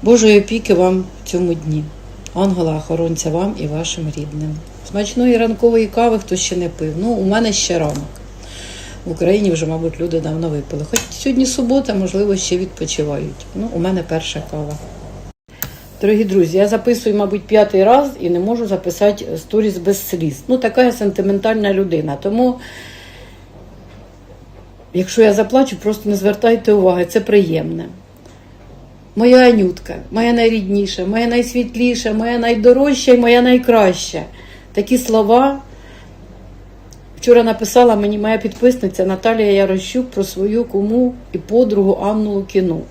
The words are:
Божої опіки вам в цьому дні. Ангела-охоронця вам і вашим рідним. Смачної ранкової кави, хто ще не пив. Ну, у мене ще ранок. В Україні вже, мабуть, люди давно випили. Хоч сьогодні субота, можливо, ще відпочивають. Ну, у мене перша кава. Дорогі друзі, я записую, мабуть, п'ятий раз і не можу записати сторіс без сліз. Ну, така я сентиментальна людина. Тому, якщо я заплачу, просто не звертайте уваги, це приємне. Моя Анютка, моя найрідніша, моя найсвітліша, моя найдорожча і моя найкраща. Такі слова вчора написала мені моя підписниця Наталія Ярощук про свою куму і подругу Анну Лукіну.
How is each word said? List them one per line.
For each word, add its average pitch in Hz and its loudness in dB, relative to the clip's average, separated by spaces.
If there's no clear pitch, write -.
Божої 214 6
опіки 220 -2
вам 185 2
в - -14
цьому 175 -2
дні. 151 -4
Ангела-охоронця 165 -2
вам 190 -2
і 160 -6
вашим 160 -6
рідним. 151 -8
Смачної 240 0
ранкової 226 2
кави, 226 0
хто 190 -4
ще 185 -4
не 175 -4
пив. 156 -8
Ну, 214 -2
у 208 -2
мене 214 0
ще 175 -2
ранок. 147 -4
В 180 -8
Україні 185 2
вже, 160 -2
мабуть, 160 -4
люди 165 -2
давно 160 -4
випили. 147 -8
Хоч 233 -2
сьогодні 262 -2
субота, 254 -2
можливо, 196 -2
ще 185 -4
відпочивають. 151 -6
Ну, 214 -6
у 170 -4
мене 180 -2
перша 165 -6
кава. 151 -8
Дорогі 214 2
друзі, 185 2
я 202 2
записую, 226 0
мабуть, 202 -2
п'ятий 208 4
раз 262 4
і 175 -2
не 175 0
можу 226 -2
записати 196 -2
сторіс 208 -2
без 196 -2
сліз. 160 -6
Ну, 254 2
така 254 2
я 240 2
сентиментальна 202 0
людина. 165 -2
Тому, 247 0
якщо 185 2
я 214 6
заплачу, 220 2
просто 208 -4
не 202 0
звертайте 208 2
уваги, 180 4
це 190 -2
приємне. 165 0
Моя 247 8
Анютка, 196 0
моя 233 0
найрідніша, 202 0
моя 226 -2
найсвітліша, 240 -2
моя 233 -2
найдорожча 247 4
і 240 8
моя 240 6
найкраща. 226 2
Такі 208 0
слова 240 2
вчора 240 6
написала 226 2
мені 208 -2
моя 214 0
підписниця 214 0
Наталія 208 0
Ярощук 196 0
про 196 -2
свою 214 -2
куму 233 0
і 180 -6
подругу 202 2
Анну 208 -2
Лукіну. 185 -2